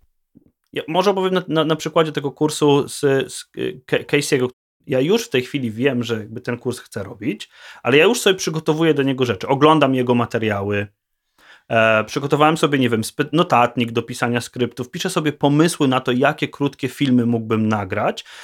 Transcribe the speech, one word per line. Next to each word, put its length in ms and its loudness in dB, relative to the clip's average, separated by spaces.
ja 140 -6
może 240 2
opowiem 220 0
na, 140 0
na, 180 0
na 100 0
przykładzie 360 -2
tego 200 -6
kursu 560 2
z, 120 -12
z, 120 -14
y, 280 -6
Ke-, 180 -2
Casey'ego. 440 -2
Ja 120 0
już 260 0
w 40 -18
tej 120 0
chwili 300 -6
wiem, 320 -2
że 100 -4
jakby 280 -10
ten 160 -6
kurs 220 -8
chcę 240 -12
robić, 460 -10
ale 140 4
ja 80 6
już 160 2
sobie 140 4
przygotowuję 580 0
do 100 0
niego 220 0
rzeczy. 220 -4
Oglądam 480 4
jego 200 2
materiały, 720 -2
e, 360 4
przygotowałem 540 0
sobie, 220 2
nie 100 2
wiem, 140 0
spe-, 300 -6
notatnik 580 2
do 100 -2
pisania 400 -4
skryptów, 500 -6
piszę 180 -6
sobie 240 -2
pomysły 540 2
na 120 2
to, 120 -2
jakie 360 0
krótkie 400 -4
filmy 380 2
mógłbym 420 0
nagrać, 580 -4